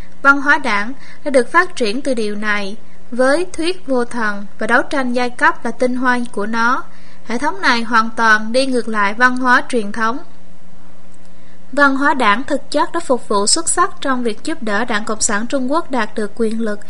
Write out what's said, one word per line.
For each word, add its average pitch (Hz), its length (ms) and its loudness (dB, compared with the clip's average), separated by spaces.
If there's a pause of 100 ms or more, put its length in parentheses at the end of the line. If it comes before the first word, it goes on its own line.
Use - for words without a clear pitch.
(220)
văn 285 180 4
hóa 285 180 2
đảng 214 340 -2 (320)
đã 294 60 -2
được 254 220 2
phát 359 240 2
triển 226 240 0
từ 277 140 0
điều 208 220 -2
này, 208 400 -2 (340)
với 269 420 2
thuyết 339 340 -2
vô 254 180 2
thần 208 420 -2 (120)
và 220 80 -2
đấu 240 160 4
tranh 254 300 -2
giai 247 180 0
cấp 302 340 2
là 240 60 0
tinh 247 260 0
hoa 247 220 2 (140)
của 208 140 -2
nó. 233 380 0 (420)
Hệ 220 120 -2
thống 320 220 -2
này 247 220 2
hoàn 226 340 2
toàn 220 360 4
đi 262 140 2
ngược 247 220 0
lại 208 260 0
văn 247 220 4
hóa 254 320 4
truyền 202 240 0
thống. 233 260 -2 (1500)
Văn 269 240 4
hóa 285 180 2
đảng 233 300 2
thực - 260 -2
chất 302 220 0
đã - 80 -2
phục - 280 0
vụ 208 180 0
xuất - 240 0
sắc 370 200 0 (100)
trong 254 220 -2
việc 220 220 -4
giúp 311 180 -4
đỡ 214 220 -2
Đảng 220 200 -2
Cộng 214 160 -2
sản 220 260 0
Trung 262 260 -2
Quốc 330 180 0
đạt 226 240 -2
được 214 220 -2
quyền 226 240 0
lực 208 300 -2